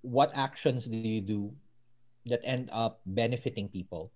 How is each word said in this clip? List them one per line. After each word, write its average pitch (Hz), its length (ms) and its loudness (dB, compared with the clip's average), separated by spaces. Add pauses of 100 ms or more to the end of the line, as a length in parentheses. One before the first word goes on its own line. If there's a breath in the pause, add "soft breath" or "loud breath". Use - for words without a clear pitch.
what 131 320 4
actions 135 520 0
do 113 100 -2
you 110 240 2
do 104 320 -2 (720)
that 120 180 2
end 127 280 -2
up 113 320 0
benefiting 117 640 0
people 92 480 -8